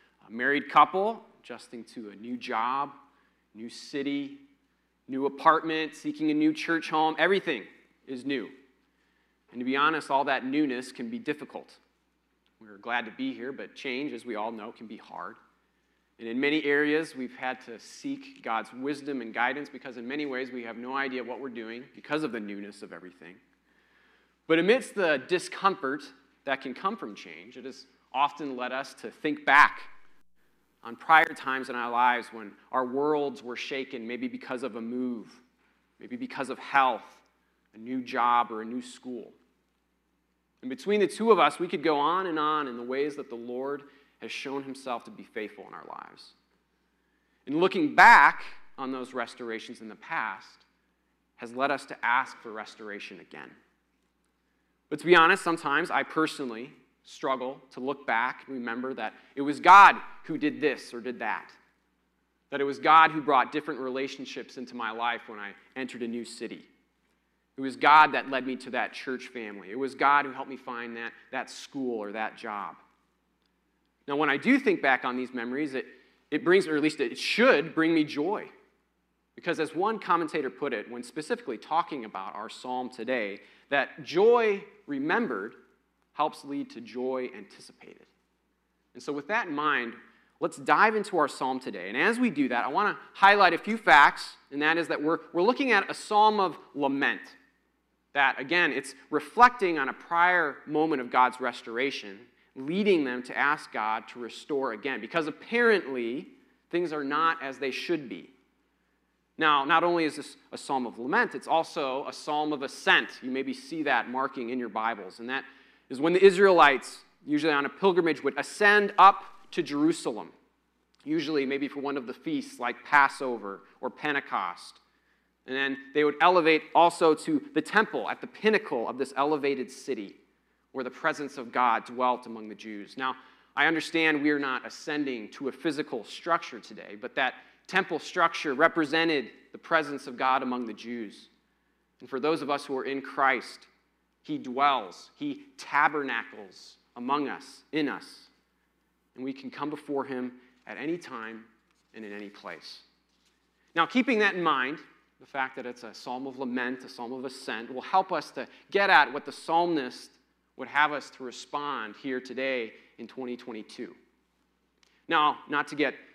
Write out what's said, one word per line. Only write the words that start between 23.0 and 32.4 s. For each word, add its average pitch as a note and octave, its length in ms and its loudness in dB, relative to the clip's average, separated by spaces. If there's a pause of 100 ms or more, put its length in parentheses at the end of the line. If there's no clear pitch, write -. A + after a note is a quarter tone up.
But E3 100 4
amidst G#3 380 2
the D#3 320 2
discomfort E3+ 760 -2 (440)
that C3+ 160 -4
can C3 100 -10
come G3 240 -6
from A2 180 -12
change, F#2 440 -18
it B2 80 -16
has - 180 -18 (300)
often C#3 420 -2
led B2 160 -6
us C3+ 220 -8
to A2+ 160 -14
think D3+ 340 -6
back C#3 380 8 (1000)
on A#2 140 -14
prior D#3+ 300 6
times C3 420 -6
in B2 80 -6
our A#2+ 140 -4
lives A#2+ 420 2
when A2 180 -14 (220)